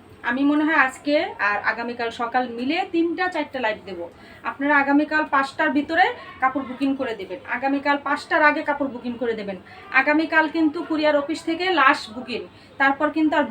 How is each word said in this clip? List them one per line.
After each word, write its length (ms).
আমি 200
মনে 220
হয় 220
আজকে 280
আর 180
আগামীকাল 400
সকাল 380
মিলে 280
তিনটা 380
চারটা 300
লাইভ 260
দেবো। 200
আপনারা 340
আগামীকাল 540
পাঁচটার 380
ভিতরে 360
কাপড় 300
বুকিং 260
করে 200
দেবেন, 240
আগামীকাল 540
পাঁচটার 400
আগে 200
কাপড় 260
বুকিং 280
করে 160
দেবেন। 240
আগামীকাল 580
কিন্তু 280
কুরিয়ার 320
অফিস 220
থেকে 300
লাস্ট 400
বুকিং, 280
তারপর 320
কিন্তু 260
আর 160